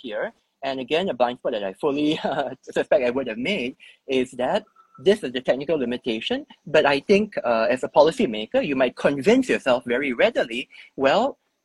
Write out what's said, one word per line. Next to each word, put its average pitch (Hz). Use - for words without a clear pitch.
here, 127
and 135
again, 151
a 147
blind 123
spot 143
that 104
I 95
fully 147
<laughs> 131
suspect 151
I 123
would 127
have 110
made, 135
is 131
that 143
this 190
is 135
the 123
technical 147
limitation. 123
But 151
I 139
think, 208
uh, 113
as 127
a 143
policymaker, 156
you 143
might 127
convince 175
yourself 120
very 127
readily, 143
well, 175